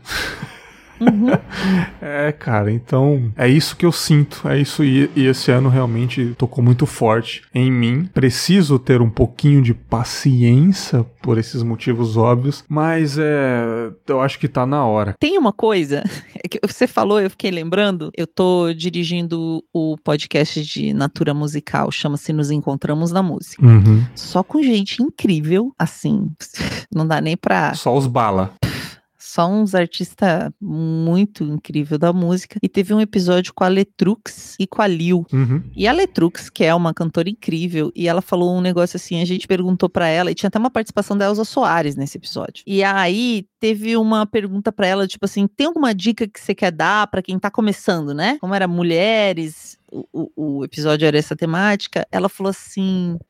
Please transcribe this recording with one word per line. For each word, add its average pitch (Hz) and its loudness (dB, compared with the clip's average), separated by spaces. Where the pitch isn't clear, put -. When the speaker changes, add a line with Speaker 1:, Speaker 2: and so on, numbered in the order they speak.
Speaker 1:
Uhum. 233 2
Speaker 2:
<laughs> - -2
É, 147 -2
cara, 107 -2
então 131 0
é 127 2
isso 147 2
que - -2
eu 165 4
sinto, - 0
é 139 2
isso, 143 0
e, 139 4
e 135 4
esse 131 2
ano 131 4
realmente 123 0
tocou 123 -2
muito 123 6
forte 113 0
em 127 2
mim. 123 0
Preciso 143 2
ter 127 4
um 117 4
pouquinho 139 4
de 117 2
paciência 123 2
por 113 2
esses 117 -4
motivos 117 -2
óbvios, 123 2
mas 156 0
é, 123 -2
eu 135 0
acho 135 0
que 139 -2
tá 127 -2
na 143 0
hora. 107 0
Speaker 1:
Tem 349 0
uma 220 2
coisa, 170 0
<laughs> - -20
é 170 -10
que - -8
você 254 0
falou, 208 2
eu 190 0
fiquei 208 -4
lembrando, 170 -2
eu 165 -4
tô 180 2
dirigindo 165 -4
o 156 0
podcast 151 0
de 147 -4
Natura 143 -2
Musical, 147 -4
chama-se 143 -4
Nos 147 -2
Encontramos 151 -2
na 190 0
Música. - -2
Speaker 2:
Uhum. 110 8
Speaker 1:
Só - -4
com 302 0
gente 226 0
incrível, 202 0
assim, - -2
<laughs> - -8
não 160 0
dá 151 0
nem 160 -2
pra 156 0
Speaker 2:
Só 131 0
os 135 0
bala. 104 0
Speaker 1:
Só - -2
uns 196 0
artistas 170 -2
muito 165 -2
incrível 147 -4
da 170 2
música. 180 -2
E 190 -2
teve 202 -2
um 214 4
episódio 180 0
com - -2
a 185 2
Letrux - -2
e 190 -2
com - -4
a 208 4
Lil. 170 0
Speaker 2:
Uhum. 135 0
Speaker 1:
E 196 -2
a 247 2
Letrux, 294 0
que - -2
é 160 4
uma 170 0
cantora 170 -2
incrível, 165 -4
e 170 -2
ela 170 2
falou 175 0
um 180 0
negócio 180 0
assim: 170 -6
a - 0
gente 180 -4
perguntou 180 0
pra 175 0
ela, 175 0
e - -4
tinha - -4
até 214 -2
uma 247 0
participação 208 -4
da 202 0
Elza 214 0
Soares 165 0
nesse 139 -8
episódio. - -12
E 196 0
aí, 196 0
teve 220 0
uma 220 2
pergunta 202 -4
pra 202 -2
ela, 196 0
tipo - -8
assim, 202 0
"Tem 277 -2
alguma 285 0
dica 214 -2
que - -18
você - -6
quer 185 0
dar 190 0
pra 190 -4
quem 185 -6
tá 202 -4
começando, 180 -2
né?" 196 -2
Como 185 -4
era 190 0
mulheres, 175 -2
o, - -12
o, 147 -6
o 135 -6
episódio 151 -2
era 147 4
essa 156 -2
temática, 185 -2
ela 190 -2
falou 196 -6
assim, 185 -4